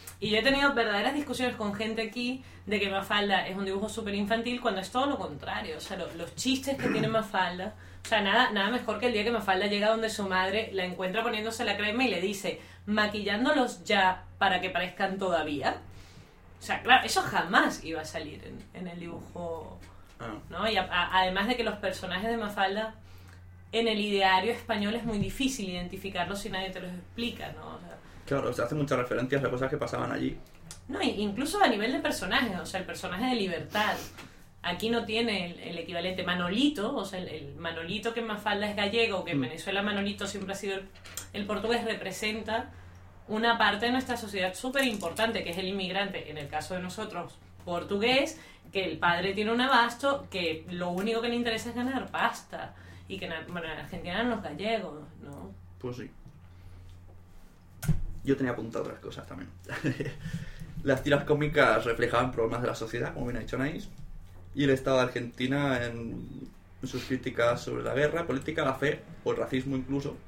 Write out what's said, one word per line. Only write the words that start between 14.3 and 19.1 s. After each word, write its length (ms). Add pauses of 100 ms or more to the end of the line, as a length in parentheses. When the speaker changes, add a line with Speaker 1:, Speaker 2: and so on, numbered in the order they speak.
Speaker 1:
para 240
que 80
parezcan 480
todavía". 580 (840)
O 20
sea, 200
claro, 220
eso 160
jamás 640
iba 160
a 60
salir 380
en, 140 (220)
en 80
el 120
dibujo, 800 (400)